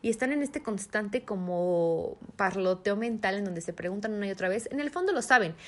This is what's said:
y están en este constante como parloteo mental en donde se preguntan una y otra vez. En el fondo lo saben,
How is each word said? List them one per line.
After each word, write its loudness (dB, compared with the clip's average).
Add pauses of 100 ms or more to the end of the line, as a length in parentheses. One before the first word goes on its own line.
y 2
están 0
en 2
este -4
constante -2
como 2 (200)
parloteo 2
mental 0
en -2
donde -4
se -8
preguntan -4
una -2
y -2
otra -2
vez. -2
En -2
el -2
fondo 0
lo 2
saben, 4 (140)